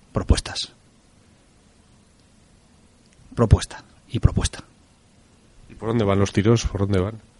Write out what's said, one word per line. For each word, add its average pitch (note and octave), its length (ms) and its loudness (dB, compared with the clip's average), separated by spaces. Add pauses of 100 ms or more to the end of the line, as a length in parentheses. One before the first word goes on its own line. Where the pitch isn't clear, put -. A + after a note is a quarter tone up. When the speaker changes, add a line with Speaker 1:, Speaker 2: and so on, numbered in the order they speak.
(140)
Speaker 1:
propuestas. - 580 -4 (2500)
Propuesta - 500 2 (240)
y - 100 -8
propuesta. - 460 -2 (1040)
Speaker 2:
¿Y - 60 -20
por G#2+ 160 -8
dónde A#2 140 0
van G2 140 2
los G2+ 140 0
tiros? A2+ 340 2
¿Por F#2+ 140 -4
dónde G2 200 0
van? G#2+ 200 -6 (200)